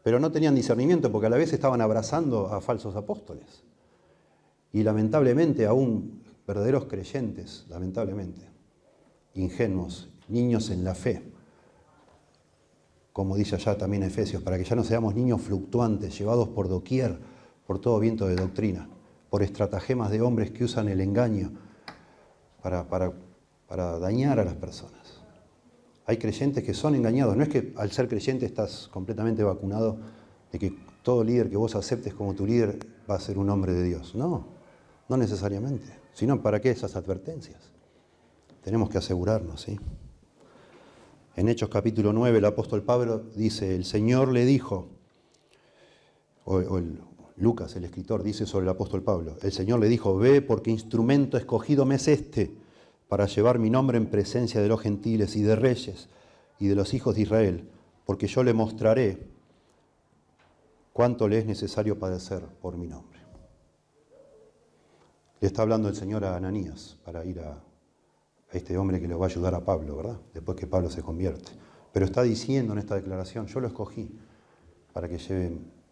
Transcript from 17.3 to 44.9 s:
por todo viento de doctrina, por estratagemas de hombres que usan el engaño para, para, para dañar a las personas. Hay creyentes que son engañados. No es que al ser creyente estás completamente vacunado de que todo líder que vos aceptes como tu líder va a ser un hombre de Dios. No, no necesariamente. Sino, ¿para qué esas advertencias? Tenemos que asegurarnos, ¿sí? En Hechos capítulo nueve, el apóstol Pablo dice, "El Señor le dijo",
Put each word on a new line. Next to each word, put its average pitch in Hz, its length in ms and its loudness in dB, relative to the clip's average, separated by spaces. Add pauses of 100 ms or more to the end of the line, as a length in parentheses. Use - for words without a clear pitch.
por 95 120 -2
todo 113 200 4
viento 110 280 2
de 92 100 2
doctrina, 92 500 -2 (420)
por 101 140 2
estratagemas 104 680 -2
de 107 100 2
hombres 113 300 2
que 123 120 -4
usan 113 240 0
el 95 140 0
engaño 104 500 0 (1080)
para, 90 260 -2
para, 92 240 0 (560)
para 85 320 -4
dañar 113 400 2
a 95 60 4
las 82 80 -4
personas. - 680 -14 (840)
Hay 113 120 2
creyentes 123 460 -2
que - 100 -4
son 151 220 2
engañados. 117 400 2
No 135 80 4
es 151 60 0
que - 280 -2
al 104 140 -2
ser 123 160 0
creyente 120 380 -2
estás - 420 -6
completamente 107 560 -2
vacunado 104 540 0 (540)
de 98 60 -8
que 95 180 -2 (280)
todo 123 200 4
líder 123 260 2
que 101 80 -2
vos 113 180 0
aceptes 107 380 -4
como 98 200 -4
tu 98 140 -2
líder 113 320 2 (300)
va 101 60 2
a 95 40 -4
ser 98 180 -6
un 98 120 0
hombre 95 240 0
de 90 100 2
Dios. 85 320 -4
No, 147 320 -4 (600)
no 131 100 0
necesariamente. 104 840 -2 (140)
Sino, 135 280 2
¿para 107 200 2
qué 127 100 4
esas - 240 -4
advertencias? 95 760 -8 (920)
Tenemos 107 260 0
que 101 80 -2
asegurarnos, 90 640 -2
¿sí? 101 180 -10 (1600)
En 98 120 2
Hechos 117 220 0
capítulo 104 420 2
nueve, 113 280 4
el 101 60 4
apóstol 104 360 0
Pablo 120 380 0 (160)
dice, 104 380 0
"El 92 120 -2
Señor 123 440 4
le 123 160 4
dijo", 123 440 2 (1500)